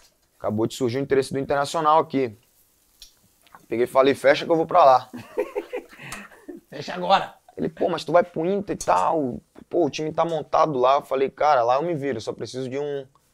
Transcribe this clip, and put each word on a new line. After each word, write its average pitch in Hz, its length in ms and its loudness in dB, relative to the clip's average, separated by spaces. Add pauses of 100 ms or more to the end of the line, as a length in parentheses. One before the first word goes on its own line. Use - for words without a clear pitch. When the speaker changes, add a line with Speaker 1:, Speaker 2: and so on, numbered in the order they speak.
(380)
Speaker 1:
acabou 107 300 -2
de - 80 -12
surgir 123 220 -2
o 139 40 -2
interesse 135 320 0
do 135 60 -4
Internacional 147 600 2
aqui." 135 360 -2 (1300)
Peguei 117 180 -2
e - 20 0
falei, 135 280 4
"Fecha 147 300 2
que 165 60 -4
eu 170 40 4
vou 160 100 0
pra 175 180 4
lá." 131 300 6
<laughs> - 1600 -12
Speaker 2:
"Fecha 143 240 -12
agora." 185 420 0 (200)
Speaker 1:
Ele, 170 140 -4
"Pô, 190 200 -2
mas 160 140 -4
tu - 80 -8
vai 170 120 6
pro 165 220 -6
Inter 196 300 -4
e - 40 -10
tal, 170 600 0 (300)
pô, 170 160 0
o 139 40 0
time 156 220 -6
tá 160 140 0
montado 156 540 0
lá." 127 160 4
Eu 143 80 0
falei, 135 260 -2
"Cara, 147 340 2
lá 123 120 2
eu 143 80 0
me 175 120 -4
viro, 135 220 -4
eu 110 40 -10
só 120 120 -8
preciso 127 360 -10
de 131 100 -6
um, 143 260 -6 (280)